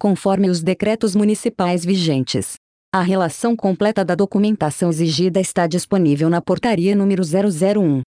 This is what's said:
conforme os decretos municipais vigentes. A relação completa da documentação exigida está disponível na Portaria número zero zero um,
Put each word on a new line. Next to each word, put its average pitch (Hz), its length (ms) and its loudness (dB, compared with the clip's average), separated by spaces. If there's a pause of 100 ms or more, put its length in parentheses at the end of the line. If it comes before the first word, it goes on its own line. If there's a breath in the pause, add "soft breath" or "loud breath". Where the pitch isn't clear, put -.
conforme 196 480 0
os 170 140 -2
decretos 208 540 -2
municipais 202 680 0
vigentes. 156 680 0 (420)
A 190 60 0
relação 190 560 0
completa 202 480 0
da 175 100 0
documentação 196 760 0
exigida 165 500 0
está 180 260 -2
disponível 160 640 0
na 170 100 0
Portaria 185 540 0
número 190 300 0
zero 190 260 0
zero 190 320 0
um, 139 180 2 (120)